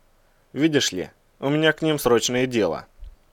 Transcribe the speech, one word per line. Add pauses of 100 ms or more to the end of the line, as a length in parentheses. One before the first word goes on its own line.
(520)
«Видишь
ли, (300)
у
меня
к
ним
срочное
дело. (460)